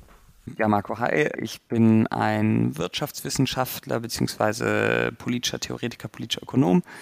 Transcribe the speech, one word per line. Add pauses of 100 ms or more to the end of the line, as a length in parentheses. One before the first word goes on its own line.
(580)
Ja,
Marco,
hi. (100)
Ich
bin
ein
Wirtschaftswissenschaftler
beziehungsweise
politischer
Theoretiker,
politischer
Ökonom (200)